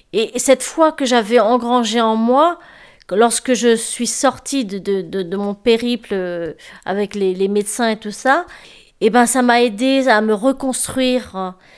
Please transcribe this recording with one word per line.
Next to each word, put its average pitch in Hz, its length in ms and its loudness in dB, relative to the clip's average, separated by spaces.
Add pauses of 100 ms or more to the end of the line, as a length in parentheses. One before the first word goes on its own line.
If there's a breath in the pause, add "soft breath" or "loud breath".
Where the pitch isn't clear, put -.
(120)
Et, 196 240 -2
et 240 40 -4
cette 262 220 2
foi 320 300 0
que 294 140 -4
j'avais 240 340 2
engrangée 233 600 2
en 220 160 2
moi, 277 420 2 (480 loud breath)
que 180 80 -6
lorsque 233 380 2
je 233 220 2
suis 226 320 -4
sortie 262 580 -2
de, 196 120 -8
de, 196 240 -4
de, 185 220 -8
de 175 140 -8
mon 202 180 -4
périple, 233 560 -2
euh, 175 420 -4 (320 loud breath)
avec 202 300 -4
les, 190 180 0
les 190 140 -2
médecins 208 420 -2
et 214 80 -2
tout 208 140 -10
ça, 285 340 0 (540 loud breath)
eh 214 100 2
ben, 240 160 4
ça 254 160 0
m'a 240 200 4
aidée 254 480 2
à 214 100 4
me 220 140 2
reconstruire, 254 1040 -2
hein, 185 180 -8 (220 soft breath)